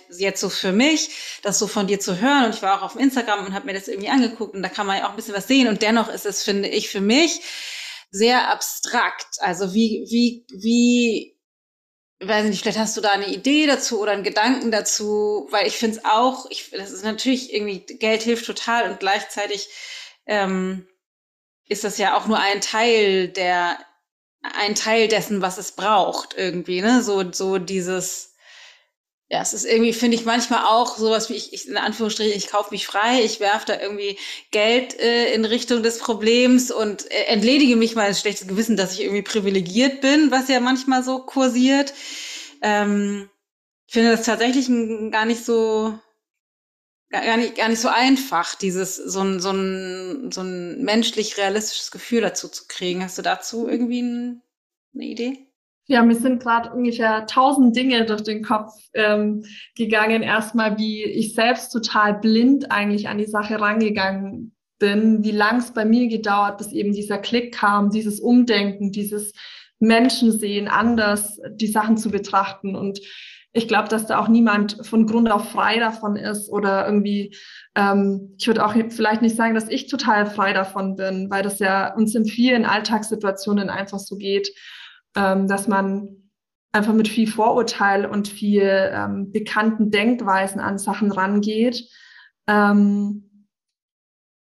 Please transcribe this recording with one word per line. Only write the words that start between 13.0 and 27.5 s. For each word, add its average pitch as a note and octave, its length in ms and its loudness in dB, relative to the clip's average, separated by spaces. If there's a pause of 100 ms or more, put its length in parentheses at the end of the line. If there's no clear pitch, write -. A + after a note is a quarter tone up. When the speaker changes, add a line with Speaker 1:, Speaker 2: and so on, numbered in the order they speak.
Speaker 1:
da G#3 100 2
eine G3+ 180 0
Idee C#4+ 380 2
dazu B3 340 0
oder G#3 120 0
einen G3+ 120 -2
Gedanken A3+ 460 0
dazu, G#3 800 -2
weil G#3 160 2
ich A3 100 -4
find's A3 280 -2
auch, A#3 460 2
ich, - 200 -12
das G3 200 -12
ist F#3+ 140 -12
natürlich A#3 480 -2
irgendwie, G3+ 280 -4
Geld A3 420 -2
hilft A#3 240 -2
total A3+ 440 -2
und G3 100 -10
gleichzeitig, G3+ 680 -4 (580)
ähm, F#3+ 640 -2 (800)
ist G3+ 160 -4
das G3+ 140 -6
ja G3+ 180 2
auch G3 100 -2
nur G#3+ 120 2
ein G4 220 0
Teil G#3+ 680 2
der, F3+ 500 0 (640)
ein G#3 320 -4
Teil A3 340 2
dessen, G3+ 340 -2
was F3+ 160 -4
es - 140 -10
braucht F#3 640 0
irgendwie, F3+ 440 -4
ne? A#3 220 4
So, F#3+ 300 -2
so F#3+ 260 -2